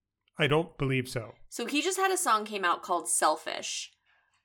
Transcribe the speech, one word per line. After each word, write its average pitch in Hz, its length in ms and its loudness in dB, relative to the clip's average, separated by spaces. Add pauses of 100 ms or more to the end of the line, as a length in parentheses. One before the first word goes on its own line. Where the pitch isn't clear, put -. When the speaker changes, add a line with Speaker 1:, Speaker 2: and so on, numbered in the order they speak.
(360)
Speaker 1:
I 151 120 2
don't 160 300 0
believe 131 300 0
so. 113 260 -8 (140)
Speaker 2:
So - 160 -8
he 277 160 0
just 370 160 0
had 381 140 2
a 381 60 2
song 220 280 2
came 208 200 -4
out 170 180 2
called 170 260 -2
Selfish, - 840 0 (520)